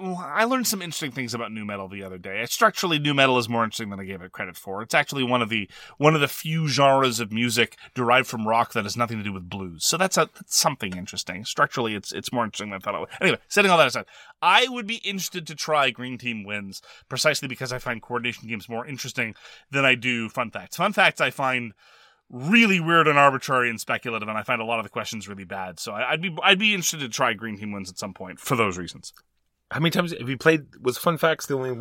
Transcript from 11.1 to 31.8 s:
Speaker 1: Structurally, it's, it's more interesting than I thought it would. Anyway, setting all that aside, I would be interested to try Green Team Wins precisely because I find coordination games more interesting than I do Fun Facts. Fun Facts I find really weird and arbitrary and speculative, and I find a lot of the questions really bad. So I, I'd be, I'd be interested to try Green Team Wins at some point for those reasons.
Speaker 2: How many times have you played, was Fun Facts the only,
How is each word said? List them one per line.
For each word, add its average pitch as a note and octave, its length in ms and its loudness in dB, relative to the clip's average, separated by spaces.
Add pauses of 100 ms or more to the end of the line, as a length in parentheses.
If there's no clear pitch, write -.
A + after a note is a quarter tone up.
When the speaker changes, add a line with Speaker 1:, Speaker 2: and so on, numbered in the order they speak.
Speaker 1:
Structurally, B2 500 0
it's, - 180 -8
it's - 200 -8
more A#2+ 120 0
interesting G#2 260 -8
than F#2+ 120 -10
I - 20 -12
thought G2+ 120 -4
it D#2 40 -4
would. - 80 -8 (140)
Anyway, E3+ 160 2 (100)
setting G3+ 220 4
all F3 80 6
that D3 80 8
aside, A#2+ 200 -2 (360)
I G3+ 260 6
would A#3+ 200 -6
be A3+ 80 -6
interested F#3 500 -6
to D#3 80 -12
try D3 360 2
Green B2 280 -8
Team A2+ 260 -8
Wins G2+ 380 -10 (260)
precisely C#3 400 -2
because B2 240 -8
I B2+ 60 -6
find A#2+ 240 -6
coordination A#2+ 460 -6
games A2 200 -8
more A#2+ 160 -8
interesting B2 500 -8 (360)
than C#3 140 0
I C3 100 6
do A#2+ 340 -2
Fun A#2 220 -4
Facts. F#2+ 260 -12
Fun G3 160 0
Facts F3+ 280 2
I C#3 100 2
find B2+ 440 -2 (580)
really F#3+ 460 4
weird E3 300 6
and D3 100 6
arbitrary C3 500 6
and A2 120 -6
speculative, A2 480 -4
and G#2+ 100 -4
I G2+ 60 -4
find A#2+ 180 -2
a - 20 -4
lot A#2 140 0
of G#2+ 60 -2
the G#2 40 -12
questions G#2+ 380 -8
really G2 160 -12
bad. F#2 380 -10
So - 100 -10
I, B2 220 -2
I'd D#3 100 -2
be, F#3 100 -4 (120)
I'd F#3+ 160 0
be G#3+ 140 2
interested E3 260 -4
to C3 80 -6
try A#2+ 240 0
Green G#2+ 260 -8
Team G#2 140 -10
Wins G2 180 -10
at - 80 -18
some G2+ 160 -10
point F#2 240 -16
for - 160 -2
those G#2 240 0
reasons. - 340 -12 (600)
Speaker 2:
How G#2+ 80 -2
many E3 100 4
times F3 260 -2
have B2 120 -8
you C3+ 100 -4
played, D#3+ 240 4 (180)
was B2+ 160 0
Fun E3+ 220 0
Facts D#3+ 280 2
the C#3+ 100 -2
only, C3 240 -2